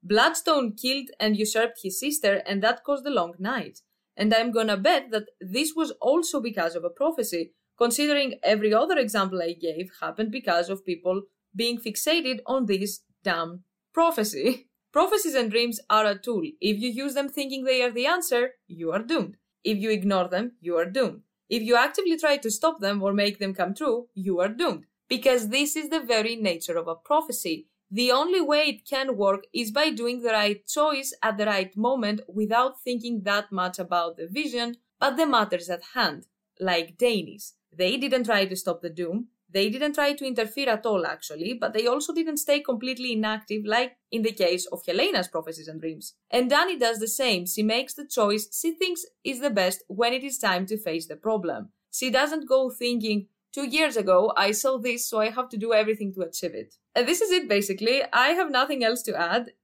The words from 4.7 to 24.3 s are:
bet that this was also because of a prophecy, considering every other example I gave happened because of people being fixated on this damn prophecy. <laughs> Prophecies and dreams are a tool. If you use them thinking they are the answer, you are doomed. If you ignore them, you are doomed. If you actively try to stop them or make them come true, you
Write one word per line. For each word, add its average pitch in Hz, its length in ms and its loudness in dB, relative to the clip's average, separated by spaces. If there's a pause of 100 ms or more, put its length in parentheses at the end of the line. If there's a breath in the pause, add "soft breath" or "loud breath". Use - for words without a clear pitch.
bet 269 340 2
that 214 180 -4 (100)
this 254 360 -2
was 320 160 0 (100)
also 302 400 2
because 175 340 -2
of 170 80 -6
a 175 60 -2
prophecy, 220 640 -2 (240)
considering 277 640 2
every 208 300 4
other 311 240 4
example 202 440 0
I 170 120 -2
gave 170 380 -6 (100)
happened 214 300 -4
because 175 380 0
of 190 160 -6
people 185 380 -2 (320)
being 233 240 -2
fixated 262 680 -2
on 262 200 0
this 196 360 -2 (220)
damn 170 400 -4 (300)
prophecy. 247 760 0 (120)
<laughs> - 140 -20
Prophecies 359 400 2
and 240 160 0
dreams 233 300 0 (100)
are 214 160 4
a 202 100 2
tool. 202 280 -4 (180)
If 208 180 2
you 247 100 -2
use 254 260 -4
them 277 120 0
thinking 269 360 -4
they 262 180 2
are 247 80 2
the 240 160 -2
answer, 277 460 2 (160)
you 165 240 -6
are 196 100 0
doomed. 233 360 -2 (260)
If 220 140 0
you 214 140 -2
ignore 190 360 2
them, 208 320 -2
you 170 180 -2
are 170 80 2
doomed. 208 360 -2 (280)
If 226 140 -2
you 233 120 4
actively 320 420 2
try 294 200 2
to 226 140 -4
stop 320 280 0
them 202 220 0
or 196 120 2
make 202 260 2
them 196 140 -4
come 185 200 -2
true, 240 400 0
you 185 260 -2